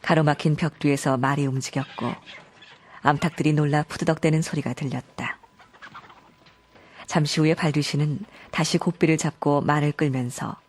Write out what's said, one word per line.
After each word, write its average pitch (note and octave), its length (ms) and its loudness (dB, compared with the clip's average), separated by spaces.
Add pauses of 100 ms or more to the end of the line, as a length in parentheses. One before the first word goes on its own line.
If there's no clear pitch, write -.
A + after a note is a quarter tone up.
가로막힌 D3+ 540 2
벽 - 240 -4
뒤에서 C#3 380 2
말이 C#3 280 0
움직였고 C3 680 -4 (880)
암탉들이 D3+ 520 2
놀라 D3+ 300 2
푸드덕대는 D#3+ 580 0
소리가 C#3 320 -4
들렸다. - 680 -8 (1700)
잠시 D#3 260 0
후에 D#3 140 4
발두시는 D3+ 720 0 (260)
다시 - 260 0
고삐를 D#3+ 400 2
잡고 C#3+ 440 0
말을 D3 300 2
끌면서 B2+ 640 -2 (140)